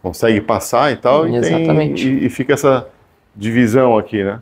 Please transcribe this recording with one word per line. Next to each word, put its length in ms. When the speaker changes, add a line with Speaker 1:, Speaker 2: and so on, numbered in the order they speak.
Speaker 1:
Consegue 380
passar 500
e 60
tal, 320
e 20
tem, 60
Speaker 2:
Exatamente. 460
Speaker 1:
e, 180
e 20
fica 260
essa 340
divisão 600
aqui, 280
né? 180